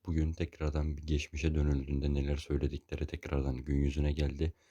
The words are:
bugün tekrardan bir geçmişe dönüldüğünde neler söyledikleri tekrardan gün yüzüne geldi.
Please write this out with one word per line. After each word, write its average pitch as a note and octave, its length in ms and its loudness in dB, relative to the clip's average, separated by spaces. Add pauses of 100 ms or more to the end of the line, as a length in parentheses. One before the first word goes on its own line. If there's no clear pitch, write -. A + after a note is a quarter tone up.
bugün D#2+ 280 0
tekrardan D2+ 640 -2
bir C#2+ 100 -10
geçmişe D2+ 480 0
dönüldüğünde C#2+ 580 2
neler C#2+ 240 0
söyledikleri C#2+ 720 -2
tekrardan C#2 500 -2
gün C#2 200 0
yüzüne C#2+ 340 2
geldi. C#2+ 420 0 (180)